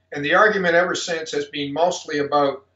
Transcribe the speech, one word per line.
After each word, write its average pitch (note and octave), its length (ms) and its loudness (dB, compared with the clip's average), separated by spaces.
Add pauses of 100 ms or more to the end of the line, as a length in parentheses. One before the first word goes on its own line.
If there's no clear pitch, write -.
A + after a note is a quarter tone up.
(120)
and D3 120 -8
the D3+ 100 2
argument F#3+ 420 4
ever F3+ 180 2
since D#3+ 380 -6
has D3 140 -4
been C#3+ 260 -8
mostly D#3 460 -2
about C#3+ 580 0